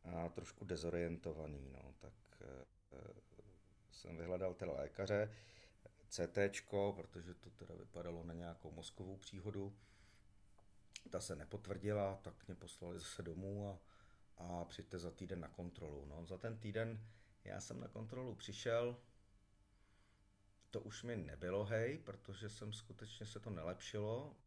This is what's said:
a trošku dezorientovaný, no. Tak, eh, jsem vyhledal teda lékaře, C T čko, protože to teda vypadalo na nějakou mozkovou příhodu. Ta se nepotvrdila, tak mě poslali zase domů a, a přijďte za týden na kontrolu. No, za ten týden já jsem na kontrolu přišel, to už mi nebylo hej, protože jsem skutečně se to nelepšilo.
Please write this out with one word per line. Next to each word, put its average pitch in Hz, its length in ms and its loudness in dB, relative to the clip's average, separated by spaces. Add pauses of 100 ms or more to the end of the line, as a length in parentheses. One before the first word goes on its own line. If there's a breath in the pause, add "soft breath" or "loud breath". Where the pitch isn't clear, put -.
a 85 260 2
trošku - 360 -6
dezorientovaný, 80 1040 2
no. 65 280 -10
Tak, 71 140 -10 (280)
eh, - 720 -12 (800)
jsem 85 260 -6
vyhledal 90 360 4
teda 87 180 0
lékaře, 101 640 4 (720 loud breath)
C 85 200 2
T 101 220 8
čko, 101 480 4
protože 87 360 -8
to - 160 -12
teda 87 260 -10
vypadalo 85 480 -4
na 85 100 -4
nějakou 85 380 -4
mozkovou 92 460 -6
příhodu. 98 600 -2 (1300 loud breath)
Ta 90 100 0
se 87 160 0
nepotvrdila, 98 880 2
tak - 240 -10
mě 90 80 -4
poslali 87 440 -6
zase - 240 -4
domů 98 460 -2
a, 98 100 -4 (580 loud breath)
a 87 280 0
přijďte - 340 -6
za 85 120 -2
týden 90 280 -2
na 80 80 -4
kontrolu. 76 580 -4
No, 78 200 -6
za 92 120 -4
ten 113 200 -2
týden 110 500 0 (360 loud breath)
já 98 180 -4
jsem - 180 -4
na 120 80 -4
kontrolu 113 480 -2
přišel, 120 640 4 (1700 soft breath)
to 107 120 0
už - 220 -6
mi 120 120 2
nebylo 90 500 4
hej, 117 320 6
protože 101 520 -6
jsem 107 240 -4
skutečně 107 520 -8
se 104 140 -6
to 113 100 -4
nelepšilo. 107 840 0 (120)